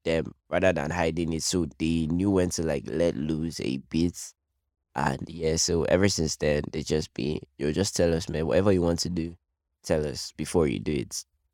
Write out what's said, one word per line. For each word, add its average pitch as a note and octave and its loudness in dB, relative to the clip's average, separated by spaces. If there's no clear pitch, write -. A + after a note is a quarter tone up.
them E2 0
rather F#2 4
than D#2 0
hiding E2 0
it. D#2+ -2
So F2 0
they E2 2
knew F2 0
when F2+ 4
to, E2+ -4
like, D2 -2
let E2 0
loose D#2 -4
a C2 -4
bit. E2 -2
And C#2 -2
yeah, E2 0
so E2 2
ever F#2+ 4
since E2 -2
then, D2 0
they D2+ -6
just D#2 -2
been, D2 -4
"Yo, D2 -2
just F2+ 0
tell E2+ 4
us, E2 -2
man, D2+ -2
whatever F#2+ 4
you F#2 4
want E2+ 2
to F#2 -4
do, F2 -4
tell D#2 0
us C2 -8
before D#2 2
you G#1+ -2
do - -4
it. - -6